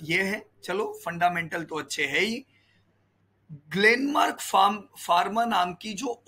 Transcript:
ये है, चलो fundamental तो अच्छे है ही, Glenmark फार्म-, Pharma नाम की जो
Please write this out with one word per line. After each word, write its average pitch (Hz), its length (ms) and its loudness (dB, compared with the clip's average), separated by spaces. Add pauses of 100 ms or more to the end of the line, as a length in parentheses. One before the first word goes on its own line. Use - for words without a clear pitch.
ये 165 200 0
है, 202 220 -4 (200)
चलो 190 200 -4 (200)
fundamental 170 600 -2
तो 151 140 -8
अच्छे 147 280 -4
है 143 140 0
ही, 226 240 -2 (1200)
Glenmark 247 720 2
फार्म-, 202 420 4 (160)
Pharma 190 460 2
नाम 185 300 0
की 214 200 -12
जो 240 340 -8